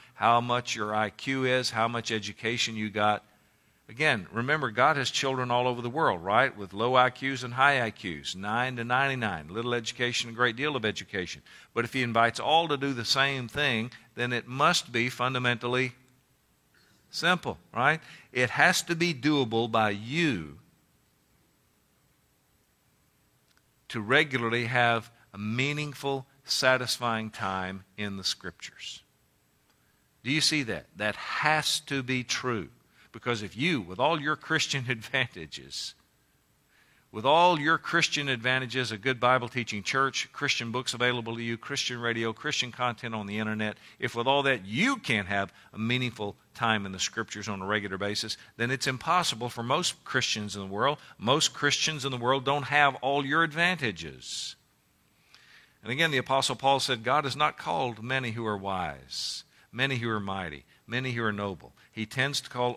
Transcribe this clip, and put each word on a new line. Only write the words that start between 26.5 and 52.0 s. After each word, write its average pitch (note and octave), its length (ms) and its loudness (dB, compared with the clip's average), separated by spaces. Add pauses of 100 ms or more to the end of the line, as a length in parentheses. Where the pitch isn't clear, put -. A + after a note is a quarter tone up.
time F#2+ 560 -4 (100)
in G2+ 220 -6
the F#2 80 -6
Scriptures. - 760 -8 (1200)
Do A#2+ 80 -2
you D3+ 100 2
see D3+ 220 2
that? G2 240 -6 (100)
That G#2 180 0
has - 640 0
to C#3 220 -4
be B2+ 220 -2
true. A2+ 420 -2 (460)
Because A#2 280 -2
if F#2 140 -10
you, D3 240 0
with F2+ 200 -8
all D3+ 200 4
your D3 160 -2
Christian C#3+ 500 -2
<laughs> B2+ 40 -4
advantages, G#2 1040 -6 (1120)
with - 160 -6
all E3+ 340 6
your D#3 180 2
Christian D3 500 0
advantages, B2+ 640 0
a A2 60 -4
good B2 220 0
Bible B2 280 4
teaching A2 340 -4
church, C3+ 520 -2
Christian A#2+ 380 -2
books B2 220 -2
available A#2+ 420 0
to A#2 60 -6
you, A#2 160 -4
Christian B2+ 420 -4
radio, A2+ 340 -2
Christian B2+ 380 -4
content A#2+ 440 -4
on G#2 120 -6
the G#2 120 -4
internet, G#2+ 380 -2 (200)
if - 160 -4
with A#2 140 -2
all C#3 160 4
that B2+ 220 2
you A3+ 320 0
can't G#2+ 300 -2
have G2 260 -2 (200)
a G2 60 -10
meaningful A2+ 560 -2 (180)
time A2 320 4
in F#2+ 60 -8
the F#2 80 -8
Scriptures G#2+ 480 -6
on G2+ 140 -6
a F#2+ 40 -6
regular G2+ 320 0
basis, G#2 400 -4 (200)
then A#2 140 0
it's C3+ 160 -2
impossible A#2+ 600 0
for A#2 140 -8
most D3 400 -2
Christians G#2+ 520 -2
in G2+ 60 -8
the F#2+ 60 -8
world. A#2 300 0 (200)
Most C3+ 360 2
Christians C#3+ 520 0